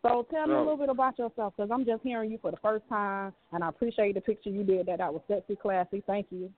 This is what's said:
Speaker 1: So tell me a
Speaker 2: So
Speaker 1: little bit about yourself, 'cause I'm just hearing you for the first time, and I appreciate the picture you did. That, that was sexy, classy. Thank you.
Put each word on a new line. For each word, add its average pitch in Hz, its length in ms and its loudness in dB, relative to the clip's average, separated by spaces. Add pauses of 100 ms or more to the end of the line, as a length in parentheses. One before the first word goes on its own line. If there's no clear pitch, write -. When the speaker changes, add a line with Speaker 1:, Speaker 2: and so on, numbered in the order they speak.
Speaker 1:
So 240 300 4
tell 311 160 0
me 311 60 2
a 294 40 4
Speaker 2:
So 302 40 4
Speaker 1:
little 302 160 2
bit 277 140 0
about 262 280 2
yourself, 226 380 -4
'cause 208 160 -2
I'm 254 120 0
just 226 200 0
hearing 226 260 -2
you 220 80 -6
for - 140 -4
the - 60 -6
first 214 300 0
time, 196 460 -2 (160)
and 170 140 -2
I 165 40 0
appreciate 214 440 2
the 202 80 -2
picture 214 280 -2
you 196 140 -2
did. 190 240 4
That, 180 120 -2
that 175 140 -2
was 160 140 -8
sexy, 208 300 -2
classy. 196 460 0
Thank 202 280 -2
you. 185 280 -8